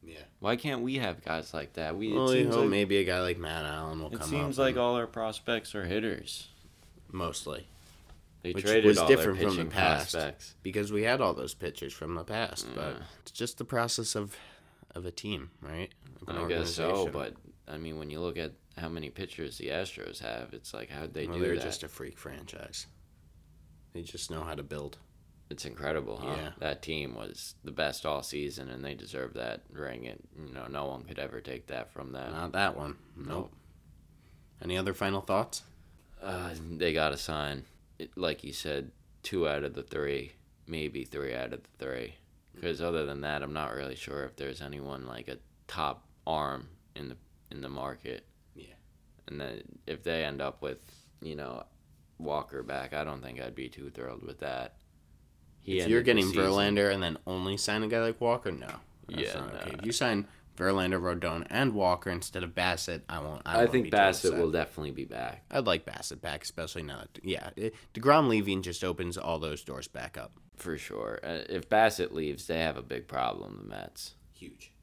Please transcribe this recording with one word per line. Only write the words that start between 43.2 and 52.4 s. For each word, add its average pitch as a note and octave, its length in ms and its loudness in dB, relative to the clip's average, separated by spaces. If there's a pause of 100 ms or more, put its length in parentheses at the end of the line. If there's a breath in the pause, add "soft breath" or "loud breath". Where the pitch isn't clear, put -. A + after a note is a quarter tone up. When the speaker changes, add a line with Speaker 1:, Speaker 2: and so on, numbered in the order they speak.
Speaker 2:
that, D2 200 -2
I'm C#2+ 120 -6
not D2 200 -2
really C2+ 220 -6
sure C#2 300 -6
if B1+ 100 -10
there's C#2 260 -8
anyone, C#2 460 -10
like, B1 220 -12
a C2 80 -10 (300)
top D2 380 -2 (220)
arm D2 420 0 (260)
in C#2+ 140 -8
the, B1 80 -12 (320)
in C#2 120 -12
the C2+ 80 -8
market. C2 560 -8 (280)
Speaker 1:
Yeah. C#2+ 120 -18 (640)
Speaker 2:
And C#2+ 140 -10
then A#1+ 200 -8 (260)
if D2 160 -6
they E2 220 0
end C#2+ 160 -4
up C2+ 200 -4
with, C2+ 180 -4 (420)
you D#2 140 -8
know, B1+ 280 -8 (560)
Walker D2 420 -4